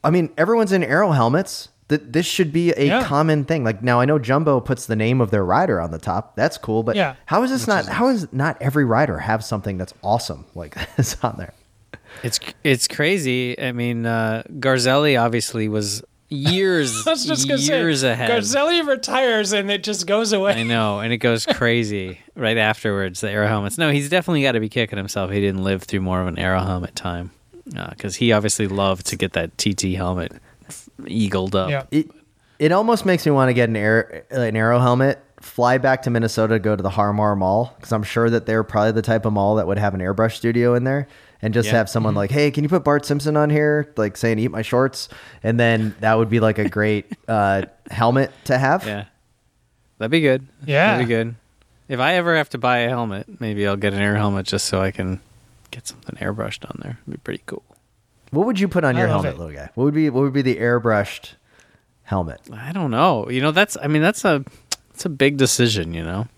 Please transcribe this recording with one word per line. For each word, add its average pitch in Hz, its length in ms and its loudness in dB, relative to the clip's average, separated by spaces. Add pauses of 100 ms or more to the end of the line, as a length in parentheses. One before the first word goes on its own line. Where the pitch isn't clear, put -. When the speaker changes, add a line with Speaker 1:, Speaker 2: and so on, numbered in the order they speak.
Speaker 1:
I 151 60 4
mean, 170 280 2
everyone's 208 340 2
in 180 120 2
aero 165 260 2
helmets. 139 580 2 (200)
Th-, 147 160 2
this 143 220 -2
should 160 260 0
be 170 200 2
a 143 140 2
Speaker 2:
Yeah. 226 180 2
Speaker 1:
common 151 400 2
thing. 151 200 -2
Like, 107 180 -2
now 123 180 4
I 127 40 4
know 151 140 4
Jumbo 135 420 2
puts 123 260 -4
the 117 100 -2
name 117 240 2
of 107 100 2
their 101 140 2
rider 110 360 2
on 82 100 -4
the 82 80 -8
top. 95 380 -6
That's 135 220 -2
cool, 113 240 -2
but 117 140 0
Speaker 2:
Yeah. 151 180 -2 (120)
Speaker 1:
how 196 160 0
is 254 80 0
this 262 120 -2
Speaker 3:
Which - 60 -4
Speaker 1:
not? 196 160 2
Speaker 3:
is - 40 -10
Speaker 1:
How 233 220 0
does 202 220 -2
not 147 280 -2
every 135 240 2
rider 113 340 2
have 110 260 -2
something 98 340 -4
that's 92 240 -8
awesome 95 420 -2 (100)
like 80 200 -14
<laughs> - 220 -8
this - 260 0
on 110 160 -4
there? - 140 -12 (720)
Speaker 3:
It's, - 180 -4 (240)
it's 135 240 2
crazy. 131 720 -2
I 127 120 -4
mean, 120 340 -2
uh, 113 360 -2 (160)
Garzelli 131 600 2
obviously 113 480 0
was 104 340 -4 (260)
years, 160 640 2 (100)
Speaker 2:
<laughs> - 40 -2
I 320 40 2
was 269 140 -2
just - 240 -2
gonna 277 120 2
Speaker 3:
years 165 400 0
Speaker 2:
say, 127 120 2
Speaker 3:
ahead. 123 180 -2
Speaker 2:
Garzelli 277 560 0
retires 254 680 0
and 202 180 -2
it 202 140 -4
just 190 240 -6
goes 214 240 0
away. 202 220 2
Speaker 3:
I 113 100 -2
know, 110 360 0
and 113 120 -4
it 117 60 -2
goes 117 280 0
Speaker 2:
<laughs> 302 80 0
Speaker 3:
crazy 104 680 -2 (140)
right 113 220 -2
afterwards, 101 640 0
the 107 100 -4
aero 104 160 0
helmets. 104 320 -2
No, 160 140 2
he's 143 160 -2
definitely 170 340 0
gotta 123 180 2
be 107 80 -4
kicking 110 300 -2
himself. 95 320 -4
He 101 100 0
didn't 95 220 0
live 95 220 -2
through 101 160 -4
more 92 200 0
of 90 60 -2
an 85 120 -4
aero 92 220 0
helmet 90 360 -4
time, 87 340 -8 (480)
uh, - 180 -10
'cause 98 200 -8
he 117 160 4
obviously 107 340 2
loved 95 400 0
to - 100 -6
get 95 180 -4
that 82 220 -4
T 104 160 0
T 92 220 -2
helmet 90 380 -4 (720)
eagled 98 480 -2
up. 95 160 0
Speaker 2:
Yeah. 139 200 -4
Speaker 1:
It, 156 200 0 (480)
it 151 140 4
almost 214 340 2
makes 180 200 2
me 151 60 4
wanna 131 200 4
get 120 160 2
an 110 80 0
air, 107 540 0
an 117 260 -2
aero 113 240 4
helmet, 127 380 2 (220)
fly 123 380 0
back 131 240 2
to 127 80 -2
Minnesota, 113 480 2
go 107 160 0
to 95 80 -4
the 95 80 -2
Har 104 220 0
Mar 104 240 2
Mall, 98 440 0
'cause - 120 -6
I'm 110 100 -2
sure 117 280 0
that 117 160 0
they're 110 180 0
probably 110 280 2
the 110 100 0
type 113 240 0
of 107 80 0
mall 101 220 2
that 101 120 0
would 101 100 0
have 104 160 0
an 95 60 -4
airbrush 98 320 0
studio 120 420 2
in 120 100 0
there, 139 220 -2 (360)
and 110 100 -2
just 110 160 2
Speaker 3:
Yeah. 113 80 2
Speaker 1:
have 110 140 2
someone 110 240 0
Speaker 2:
Mm-hmm. 101 40 0
Speaker 1:
like, 101 120 -2
"Hey, 147 200 2
can 147 140 -2
you 147 60 -2
put 175 120 2
Bart 143 220 2
Simpson 147 320 0
on 151 140 2
here?" 151 480 0
Like, 104 180 -2
saying, 113 220 0
"Eat 120 120 0
my 110 120 -6
shorts." 131 460 -2 (360)
And 117 160 2
then 113 400 2
that 110 160 4
would 113 140 2
be, 117 100 4
like, 110 180 2
a 104 100 0
great, 104 520 0
<laughs> - 80 -14
uh, 101 340 2 (280)
helmet 120 420 2 (120)
to 135 120 0
have. 139 300 0
Speaker 3:
Yeah. 101 180 -6 (920)
That'd 113 120 -4
be 160 120 2
good. 131 240 2 (180)
Speaker 2:
Yeah. 151 300 4
Speaker 3:
That'd 123 120 0
be 117 80 0
good. 117 200 -2 (540)
If 123 120 -4
I 151 140 2
ever 170 220 2
have 147 140 0
to 131 80 -8
buy 123 200 2
a 117 100 0
helmet, 120 500 -6
maybe 104 300 -2
I'll 101 80 0
get 101 160 0
an 101 80 -2
air 104 160 2
helmet 101 300 0
just - 200 -2
so 95 140 0
I 95 100 0
can 95 300 -4 (500)
get - 160 -16
something - 300 -16
airbrushed 107 480 -8
on - 180 -16
there. 120 240 -12
It'd 143 60 -12
be - 60 -12
pretty - 260 -10
cool. - 180 -12 (680)
Speaker 1:
What 170 160 0
would 226 120 -2
you 196 80 2
put 175 160 0
on 131 140 2
Speaker 2:
I 123 40 2
Speaker 1:
your 113 80 2
Speaker 2:
love 104 160 0
Speaker 1:
helmet, - 100 -4
Speaker 2:
it. 85 40 -14
Speaker 1:
little 80 160 -12
guy? 69 200 -14
What 123 100 0
would 147 100 2
be, 156 160 2
what 127 120 0
would 139 100 0
be 139 100 0
the 127 140 2
airbrushed 113 800 0 (680)
helmet? 87 360 -4 (120)
Speaker 3:
I 120 200 -12
don't 175 180 -4
know. 131 400 2
You 127 120 -2
know, 151 100 2
that's, 196 280 0
I 139 60 -4
mean, 151 160 2
that's 196 220 0
a, 151 180 2 (500)
that's - 120 -16
a 190 60 -2
big 139 260 2
decision, 107 580 2
you 82 80 -6
know? 92 240 -6 (120)